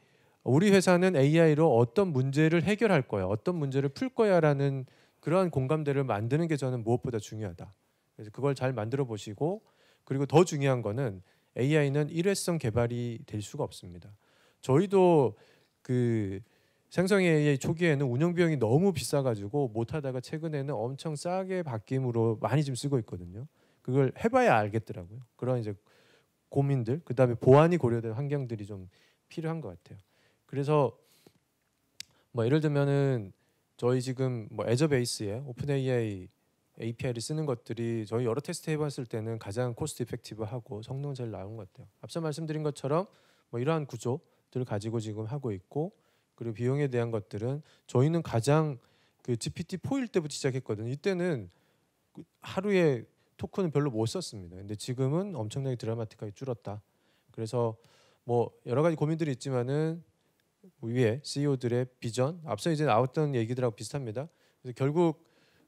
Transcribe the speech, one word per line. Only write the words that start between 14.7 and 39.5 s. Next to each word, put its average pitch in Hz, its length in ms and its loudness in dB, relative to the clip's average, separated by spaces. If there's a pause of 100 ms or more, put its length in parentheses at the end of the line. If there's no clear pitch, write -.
그 113 600 0 (480)
생성 190 320 2
에이아이 147 360 4
초기에는 156 480 0
운영 139 280 2
비용이 165 240 2
너무 139 340 4
비싸가지고 131 800 -2
못하다가 127 500 -4
최근에는 151 540 -6
엄청 135 420 -6
싸게 185 480 -4
바뀜으로 117 800 0
많이 135 220 2
지금 135 120 -4
쓰고 139 240 0
있거든요. 92 480 -10 (340)
그걸 131 300 2 (120)
해봐야 226 340 6
알겠더라고요. 107 640 -4 (160)
그런 123 220 -2
이제 104 140 -6 (760)
고민들, 139 560 0
그다음에 123 300 2
보완이 156 420 8
고려된 117 340 0
환경들이 127 540 -6
좀 95 240 -14 (400)
필요한 160 320 -6
것 110 80 -10
같아요. - 300 -18 (460)
그래서 139 520 0 (1300)
뭐 113 140 0
예를 143 140 4
들면은 139 720 2 (440)
저희 123 260 0
지금 123 500 -4
뭐 107 160 -4
애저 123 200 4
베이스에 120 580 -2
오픈 135 240 -8
에이아이 120 600 -2 (500)
에이피아이를 117 420 -6
쓰는 156 240 -4
것들이 117 600 -4
저희 113 180 -2
여러 113 160 0
테스트 - 300 -8
해봤을 151 400 -4
때는 113 300 -6
가장 120 340 -4